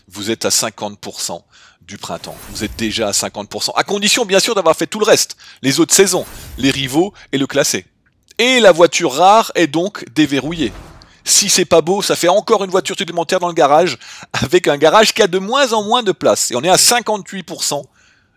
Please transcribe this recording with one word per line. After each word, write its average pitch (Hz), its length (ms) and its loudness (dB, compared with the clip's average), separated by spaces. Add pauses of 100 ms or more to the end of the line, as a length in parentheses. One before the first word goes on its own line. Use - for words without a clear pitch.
vous 98 240 -8
êtes 113 140 -4
à 98 60 -2
cinquante 107 480 -6
pour - 220 -14
cent 87 220 -10 (440)
du 101 100 -16
printemps. 82 380 -14 (140)
Vous 101 160 -10
êtes - 100 -8
déjà 107 320 -4
à 98 60 -4
cinquante 101 360 -6
pour - 140 -10
cent. - 140 -4
À 147 60 2
condition, 208 420 -2
bien 190 140 2
sûr, 233 140 0
d'avoir 165 220 2
fait 170 120 -4
tout 214 120 -6
le 214 60 0
reste. - 320 2 (240)
Les 135 180 0
autres 160 160 2
saisons, 185 300 2 (320)
les 131 120 0
rivaux 139 440 -2 (180)
et 139 60 -2
le 135 100 -2
classé. 135 380 -2 (520)
Et 247 220 2
la 196 140 8
voiture 160 400 2
rare 196 420 4
est 170 120 2
donc 165 360 -4 (100)
déverrouillée. 143 600 -2 (500)
Si - 260 0
c'est 185 160 2
pas 165 160 4
beau, 185 200 0
ça 151 140 -2
fait 170 120 -2
encore 202 360 2
une 190 80 -8
voiture 185 260 -2
supplémentaire 170 420 -4
dans 180 80 -2
le 175 60 -6
garage, 156 440 4 (360)
avec 175 340 0
un 147 100 2
garage 160 360 4
qui 220 80 2
a 208 60 4
de 180 120 -2
moins 233 340 -2
en 214 100 0
moins 233 200 0
de 196 80 -2
place. - 400 0
Et 117 40 -4
on 123 60 -4
est 165 80 0
à 175 80 6
cinquante-huit 208 680 -2
pour 147 200 -12
cent - 200 -4 (540)